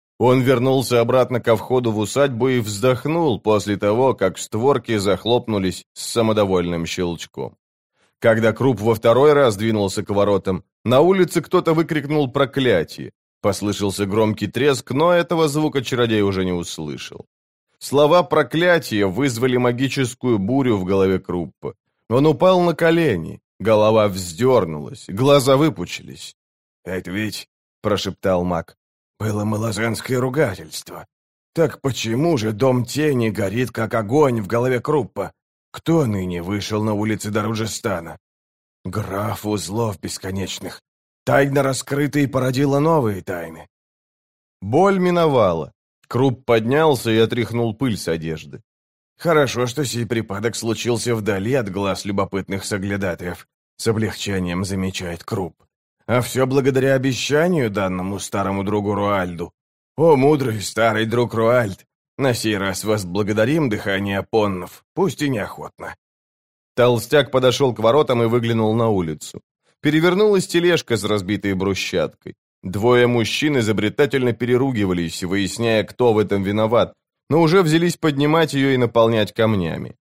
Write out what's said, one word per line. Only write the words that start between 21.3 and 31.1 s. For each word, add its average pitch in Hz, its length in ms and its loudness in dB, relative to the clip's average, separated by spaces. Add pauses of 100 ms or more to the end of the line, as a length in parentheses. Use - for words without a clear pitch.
Он 135 180 2
упал 175 340 4
на 170 140 0
колени, 143 680 0 (200)
голова 107 480 4
вздёрнулась, 90 1000 -2
глаза 135 480 4
выпучились. - 800 -4 (480)
"Это 87 260 -8
ведь", 104 380 -6 (340)
прошептал 95 600 -2
маг, 85 320 -6 (420)
"было 104 260 -4
малозанское 110 760 -4
ругательство. 123 840 -4 (480)